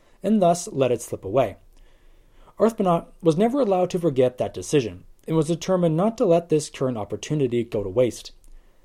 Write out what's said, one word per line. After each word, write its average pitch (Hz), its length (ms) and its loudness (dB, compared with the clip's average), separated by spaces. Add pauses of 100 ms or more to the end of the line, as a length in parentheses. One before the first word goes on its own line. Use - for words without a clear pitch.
(220)
and 202 200 2
thus 170 260 2
let 135 240 0
it 113 80 -2
slip - 240 -12
away. 101 320 0 (1000)
Arthbonat 185 480 2 (160)
was 160 140 4
never 233 240 2
allowed 185 300 2
to 185 80 -4
forget 131 380 2
that 101 160 -4
decision, 95 520 -2 (220)
and 160 80 -2
was 160 120 2
determined 170 500 0
not 220 220 0
to 247 80 2
let 170 240 2
this 151 180 0
current 127 300 -4
opportunity 120 640 -2
go 107 180 -4
to 98 60 -6
waste. 113 440 -2 (520)